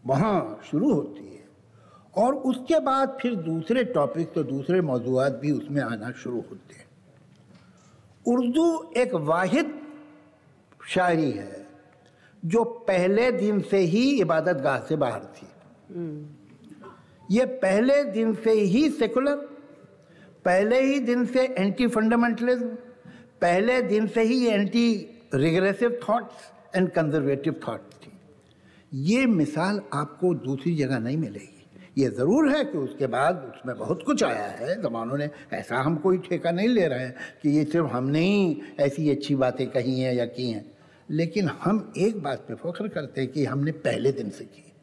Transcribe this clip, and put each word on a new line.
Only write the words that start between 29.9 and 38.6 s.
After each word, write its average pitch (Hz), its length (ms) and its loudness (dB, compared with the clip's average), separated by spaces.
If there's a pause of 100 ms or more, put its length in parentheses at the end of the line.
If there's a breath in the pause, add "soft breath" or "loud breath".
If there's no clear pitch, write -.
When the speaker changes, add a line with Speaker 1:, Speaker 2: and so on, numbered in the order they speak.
Speaker 1:
आपको 151 400 -2
दूसरी 135 420 -2
जगह 135 240 0
नहीं 127 180 -2
मिलेगी। 101 500 -8 (340 loud breath)
ये 127 80 4
ज़रूर 233 400 2
है 285 140 2
कि 190 140 -4
उसके 135 300 -4
बाद 135 480 0
उसमें 123 220 -10
बहुत - 260 -4
कुछ 247 200 0
आया 127 240 -2
है, 170 340 -6
ज़मानों 120 360 -4
ने, 147 120 -4 (240 loud breath)
ऐसा - 240 -6
हम 147 180 0
कोई 185 220 2
ठेका 170 340 -4
नहीं 190 160 0
ले 214 200 2
रहे 127 120 -2
हैं 127 160 -8 (280 loud breath)
कि 151 60 2
ये 147 160 4
सिर्फ 160 200 0
हमने 131 340 0
ही 185 420 2 (180 loud breath)